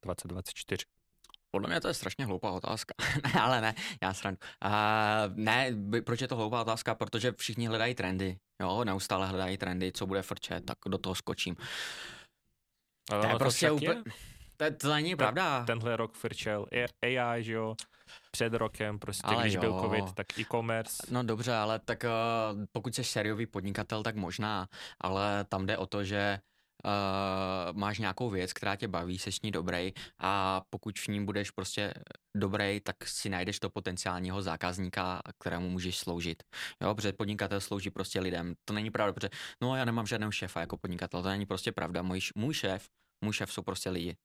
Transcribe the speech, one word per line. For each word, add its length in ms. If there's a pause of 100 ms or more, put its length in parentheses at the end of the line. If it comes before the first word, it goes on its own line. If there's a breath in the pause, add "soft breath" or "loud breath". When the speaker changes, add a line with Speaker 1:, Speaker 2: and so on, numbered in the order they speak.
Speaker 1:
dvacet 260
dvacet 260
čtyři? 300 (640)
Speaker 2:
Podle 180
mě 120
to 80
je 60
strašně 320
hloupá 240
otázka. 480
<laughs> 360
Ne, 60
ale 200
ne, 140 (280 loud breath)
já 120
srandu. 240 (220 loud breath)
A 640 (120)
ne, 380
by-, 300
proč 180
je 80
to 80
hloupá 260
otázka? 320
Protože 380
všichni 340
hledají 280
trendy, 440 (240)
jo, 220
neustále 420
hledají 320
trendy, 340
co 140
bude 160
frčet, 440
tak 120 (100)
do 100
toho 160
skočím. 420 (1500 loud breath)
Speaker 1:
Ale 100
Speaker 2:
To 60
je 40
Speaker 1:
ono 80
to 60
Speaker 2:
prostě 220
Speaker 1:
však 80
Speaker 2:
úplně 280 (580 loud breath)
Speaker 1:
je. 100
Speaker 2:
to, 60 (120)
to 60
není 160
Speaker 1:
Ten-, 80
Speaker 2:
pravda. 460
Speaker 1:
tenhle 320
rok 200
frčel 560
A-, 140 (320)
A 180
I, 80
že 80
jo? 240 (540 loud breath)
Před 240
rokem 440
prostě, 280
Speaker 2:
Ale 160
Speaker 1:
když 140
byl 140
Speaker 2:
jo. 100
Speaker 1:
covid, 340
tak 240
e-commerce. 720
Speaker 2:
No 120
dobře, 320
ale 240
tak, 260
eh, 40 (640)
pokud 220
jsi 100
sériový 420
podnikatel, 560
tak 140
možná, 520 (320 loud breath)
ale 440
tam 220
jde 120
o 80
to, 180
že, 340 (460)
eh, 880
máš 260
nějakou 320
věc, 220
která 240
tě 120
baví, 300
seš 220
v 20
ní 80
dobrý 420 (260 loud breath)
a 520
pokud 280
v 100
ní 160
budeš 260
prostě 440 (420)
dobrý, 440
tak 160 (120)
si 200
najdeš 320
toho 100
potenciálního 720
zákazníka, 800 (180)
kterému 300
můžeš 280
sloužit. 440 (400 loud breath)
Jo, 120
protože 180
podnikatel 480
slouží 300
prostě 300
lidem. 340 (100)
To 100
není 160
pravda, 220
protože, 180 (320 loud breath)
no, 140
já 80
nemám 220
žádného 260
šéfa 280
jako 160
podnikatel, 460
to 60
není 180
prostě 260
pravda. 300
Můj 160
š-, 180
můj 180
šéf, 320 (380)
můj 80
šéf 200
jsou 100
prostě 280
lidi. 340